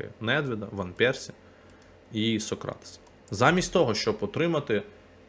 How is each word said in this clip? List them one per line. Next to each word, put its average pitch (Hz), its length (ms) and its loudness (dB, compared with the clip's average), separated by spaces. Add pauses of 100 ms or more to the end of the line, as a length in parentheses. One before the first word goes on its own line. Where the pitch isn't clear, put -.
і - 240 -12
Недведа, 120 480 -2
Ван 92 200 -6
Персі - 400 0 (800)
і 110 280 2
Сократеса. - 580 -8 (320)
Замість 147 420 4
того, 131 220 4
щоб 107 260 0
отримати 135 600 0 (460)